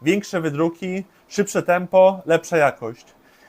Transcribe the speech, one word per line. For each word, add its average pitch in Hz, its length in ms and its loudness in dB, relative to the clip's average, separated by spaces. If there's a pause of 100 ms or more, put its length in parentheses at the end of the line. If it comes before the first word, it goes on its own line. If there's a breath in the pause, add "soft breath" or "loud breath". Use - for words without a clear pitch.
większe 185 400 -2
wydruki, 170 640 -4 (220 soft breath)
szybsze - 360 -4
tempo, 185 640 2
lepsza 165 320 0
jakość. 127 580 -2 (320 soft breath)